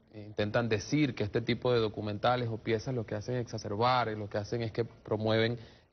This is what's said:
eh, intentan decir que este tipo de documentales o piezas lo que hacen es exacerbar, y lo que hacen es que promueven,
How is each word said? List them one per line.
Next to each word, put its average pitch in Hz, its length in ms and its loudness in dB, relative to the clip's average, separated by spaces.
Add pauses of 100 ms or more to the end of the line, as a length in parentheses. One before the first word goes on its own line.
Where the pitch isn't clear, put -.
(140)
eh, 107 140 -14
intentan 107 420 0
decir 135 440 2
que - 100 -2
este 117 180 0
tipo 117 320 2
de 120 60 6
documentales 110 680 0
o 110 80 -4
piezas 113 380 -2
lo 110 100 -2
que 107 100 -6
hacen 107 200 -4
es 123 60 0
exacerbar, 113 680 0
y 107 60 -4
lo 104 140 -6
que - 80 -4
hacen 113 240 -2
es 113 100 -2
que 117 140 -2
promueven, 110 720 0 (360)